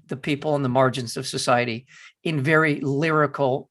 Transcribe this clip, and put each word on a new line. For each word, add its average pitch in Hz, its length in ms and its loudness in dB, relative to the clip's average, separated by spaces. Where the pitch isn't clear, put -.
the - 100 -8
people 151 380 -2
on 143 80 0
the 127 60 0
margins 127 480 0
of 135 100 -8
society 120 600 0
in 160 180 -2
very 156 400 2
lyrical, 143 920 0